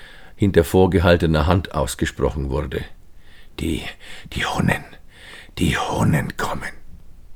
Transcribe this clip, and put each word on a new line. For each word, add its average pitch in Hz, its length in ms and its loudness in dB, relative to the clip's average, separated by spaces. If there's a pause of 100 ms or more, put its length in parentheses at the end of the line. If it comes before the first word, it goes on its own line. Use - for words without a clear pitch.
(380)
hinter 92 260 6
vorgehaltener 87 840 6
Hand 90 280 2
ausgesprochen 69 720 -2
wurde. 67 360 -4 (760)
„Die, 80 220 -2 (500)
die - 140 -2
Hunnen, - 400 0 (720)
die 80 200 2
Hunnen - 600 0
kommen.“ - 320 -4 (680)